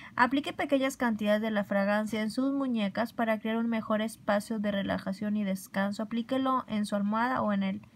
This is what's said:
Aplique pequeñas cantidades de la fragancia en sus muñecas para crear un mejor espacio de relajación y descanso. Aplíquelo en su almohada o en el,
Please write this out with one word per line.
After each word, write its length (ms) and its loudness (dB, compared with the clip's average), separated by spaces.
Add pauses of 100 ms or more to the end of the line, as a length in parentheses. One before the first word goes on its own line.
(160)
Aplique 360 2
pequeñas 440 0
cantidades 440 2
de 120 -2
la 100 2
fragancia 580 0
en 120 -2
sus 200 0
muñecas 600 0
para 260 0
crear 200 0
un 100 0
mejor 320 0
espacio 580 -2
de 140 0
relajación 640 -2
y 80 0
descanso. 580 -2
Aplíquelo 640 0
en 180 -2
su 120 -2
almohada 460 0
o 100 0
en 100 2
el, 200 -2 (140)